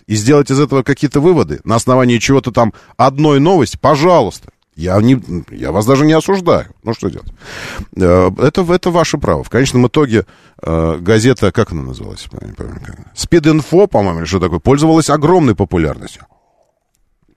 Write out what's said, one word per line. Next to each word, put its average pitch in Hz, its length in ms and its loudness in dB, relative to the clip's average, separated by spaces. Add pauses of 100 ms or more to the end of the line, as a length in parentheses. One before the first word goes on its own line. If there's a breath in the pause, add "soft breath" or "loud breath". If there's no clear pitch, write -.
и 104 80 -4
сделать 135 360 2
из 135 100 2
этого 139 220 0
какие-то 139 380 -2
выводы 139 440 0
на 113 120 0
основании 123 420 2
чего-то 131 340 0
там 113 200 0 (240 soft breath)
одной 139 440 2
новости? 160 400 2
Пожалуйста. 147 680 2 (260)
Я 90 240 0
не, 120 220 2 (280)
я - 200 -10
вас 104 160 -2
даже 135 180 2
не 156 100 4
осуждаю. 170 520 0 (160)
Ну, 113 120 -6
что - 140 -6
делать? - 200 -14 (680 loud breath)
Э, 92 320 4 (140)
это, 165 300 0
это 185 180 -2
ваше 165 280 0
право. 76 260 -2
В - 60 -18
конечном 123 360 2
итоге, 117 400 0 (360 soft breath)
э, 80 380 -2
газета, 107 520 2
как - 180 -2
она 78 120 -8
называлась? 57 500 -14
Я - 160 -16
не 52 60 -18
помню, - 300 -14
как. - 120 -18 (180)
"Спид-инфо", 160 720 2
по-моему, 92 340 0
или 80 60 -6
что 87 140 -2
такое, 85 180 -2
пользовалась 151 520 2
огромной 151 440 2
популярностью. 85 720 -4 (1120)